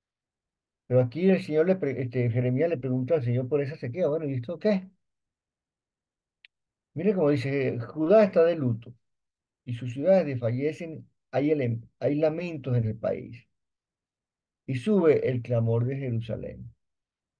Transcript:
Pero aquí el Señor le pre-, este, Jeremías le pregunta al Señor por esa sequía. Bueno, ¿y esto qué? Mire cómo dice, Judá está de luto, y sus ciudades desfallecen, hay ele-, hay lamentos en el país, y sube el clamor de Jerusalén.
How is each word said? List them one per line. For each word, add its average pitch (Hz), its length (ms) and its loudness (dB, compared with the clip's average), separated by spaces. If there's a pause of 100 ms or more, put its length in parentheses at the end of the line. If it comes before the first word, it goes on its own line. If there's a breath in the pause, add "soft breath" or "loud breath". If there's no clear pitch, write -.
(880)
Pero 123 140 4
aquí 151 280 2
el 185 120 4
Señor 156 260 2
le 185 100 4
pre-, 139 240 -4
este, 120 280 0
Jeremías 127 400 2
le 165 80 -2
pregunta 127 380 0
al 147 80 2
Señor 123 240 0
por 143 140 0
esa 143 160 -6
sequía. 156 320 -2
Bueno, 160 160 -2
¿y 139 80 -4
esto 135 260 -8
qué? 202 300 0 (2000)
Mire 190 200 0
cómo 160 140 2
dice, 135 500 0
Judá 160 460 4
está 185 180 4
de 170 140 2
luto, 123 360 -2 (720)
y 123 120 -8
sus 123 180 -8
ciudades 170 320 4
desfallecen, 139 840 -4 (220)
hay 143 200 2
ele-, 120 280 0 (200)
hay 135 160 0
lamentos 156 600 -2
en 117 100 2
el 107 120 -4
país, - 500 -8 (1160)
y 135 100 -4
sube 165 540 4
el 127 120 -2
clamor 117 440 0
de 135 100 -4
Jerusalén. 117 800 -8 (680)